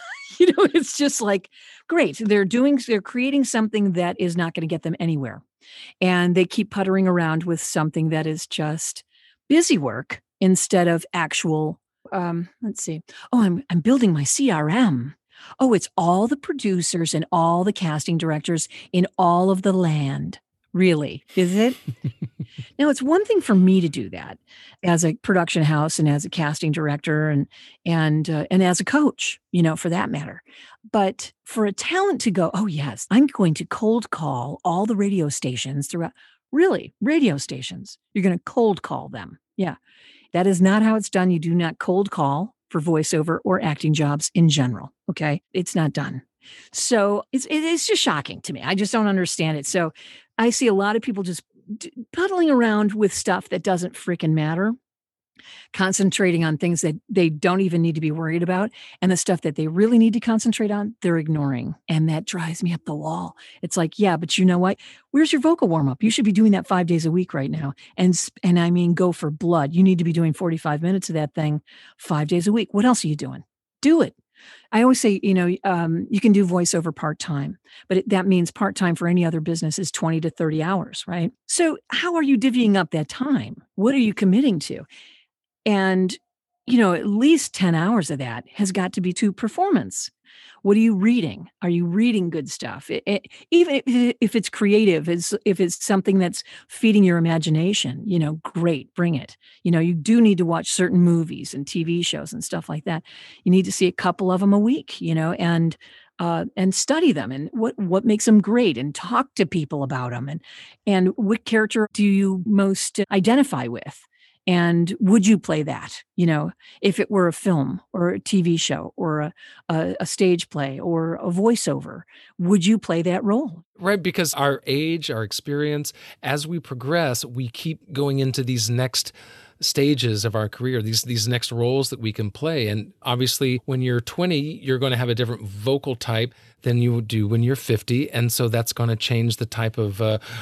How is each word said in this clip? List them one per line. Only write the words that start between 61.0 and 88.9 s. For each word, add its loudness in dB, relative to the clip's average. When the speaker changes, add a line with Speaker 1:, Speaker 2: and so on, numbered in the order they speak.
Speaker 1:
they're 2
ignoring. -2
And 0
that -4
drives -6
me 0
up -10
the -6
wall. -8
It's -6
like, -2
"Yeah, 4
but -4
you 6
know 6
what? 0
Where's 4
your 2
vocal 2
warm-up? 0
You 4
should 0
be 4
doing 6
that 0
five 2
days 0
a 0
week -2
right -4
now." -6
And, 4
s-, -6
and 4
I 2
mean, 2
go 2
for -6
blood. 0
You 6
need 6
to 0
be 0
doing 2
forty-five -4
minutes -2
of -6
that -4
thing -2
five -2
days 0
a 4
week. 0
What 2
else 2
are -4
you -2
doing? -10
Do 6
it. -2
I 4
always 6
say, 2
you 2
know, 2
um, -2
you 0
can 6
do 6
voiceover 0
part-time, -6
but 2
it, -2
that 2
means 4
part-time -2
for -2
any 4
other -2
business -4
is -6
twenty -2
to -4
thirty -2
hours, -4
right? -4
So 0
how -4
are 0
you 4
divvying 2
up 0
that -2
time? -4
What 2
are 2
you 2
committing 2
to? -10
And, 0
you 4
know, 4
at -2
least 2
ten 2
hours 0
of -6
that -8
has -2
got -2